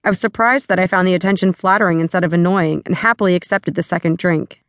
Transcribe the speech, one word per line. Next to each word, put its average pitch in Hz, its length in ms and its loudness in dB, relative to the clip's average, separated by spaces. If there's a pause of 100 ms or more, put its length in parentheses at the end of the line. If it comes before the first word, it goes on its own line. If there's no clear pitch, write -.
I 208 60 2
was 190 80 -4
surprised 233 500 0
that 180 100 2
I 185 80 0
found 185 200 0
the 180 80 2
attention 190 380 0
flattering 185 460 0
instead 175 240 -2
of 165 80 -2
annoying 170 540 0
and 185 100 -2
happily 208 400 0
accepted 190 400 -4
the 170 80 -4
second 170 340 -2
drink. 170 520 -4